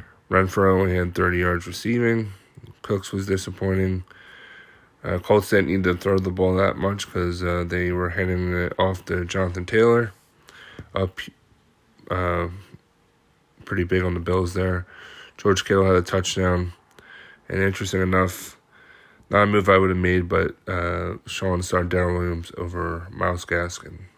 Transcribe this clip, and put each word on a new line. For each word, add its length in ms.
Renfro 520
only 140
had 200
thirty 240
yards 260
receiving. 680
Cooks 280
was 140
disappointing. 800
Uh, 140
Colts 320
didn't 200
need 160
to 100
throw 240
the 100
ball 280
that 200
much 340
'cause, 300
uh, 240
they 260
were 180
handing 440
it 240
off 280
to 200
Jonathan 400
Taylor. 460
Up, 260
uh, 380
pretty 180
big 200
on 100
the 60
Bills 340
there. 320
George 280
Kittle 200
had 100
a 80
touchdown. 720
And 120
interesting 400
enough, 560
not 100
a 60
move 220
I 100
would 100
have 80
made, 320
but, 260
uh, 480
Sean 380
started 260
Darrell 300
Williams 400
over 500
Myles 340
Gaskin. 580